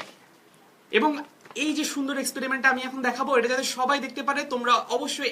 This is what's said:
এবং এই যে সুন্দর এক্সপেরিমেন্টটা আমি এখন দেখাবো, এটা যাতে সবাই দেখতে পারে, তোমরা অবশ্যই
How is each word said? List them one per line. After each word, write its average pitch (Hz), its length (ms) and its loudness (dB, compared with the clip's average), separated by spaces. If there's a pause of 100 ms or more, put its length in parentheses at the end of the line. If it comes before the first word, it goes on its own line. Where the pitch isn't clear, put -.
(920)
এবং 285 320 2 (320)
এই 294 200 -2
যে 302 100 -2
সুন্দর 277 340 -4
এক্সপেরিমেন্টটা 262 500 0
আমি 254 140 2
এখন 262 200 -8
দেখাবো, 247 340 2
এটা 233 120 4
যাতে 254 140 0
সবাই 262 360 0
দেখতে 262 240 -6
পারে, 277 220 0
তোমরা 247 300 2
অবশ্যই 254 580 0